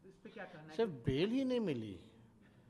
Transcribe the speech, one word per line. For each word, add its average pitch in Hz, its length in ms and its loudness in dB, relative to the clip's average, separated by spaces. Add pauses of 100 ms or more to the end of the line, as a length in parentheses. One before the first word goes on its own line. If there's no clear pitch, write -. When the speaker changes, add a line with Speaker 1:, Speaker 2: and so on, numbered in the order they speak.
Speaker 1:
तो 196 60 -20
इस 185 60 -20
पे - 140 -18
क्या 196 160 -10
कहना 156 260 -16
है? - 60 -10
Speaker 2:
सिर्फ 220 140 4
बेल 139 380 2
ही 262 160 2
नहीं 254 140 4
मिली, 113 400 -2 (720)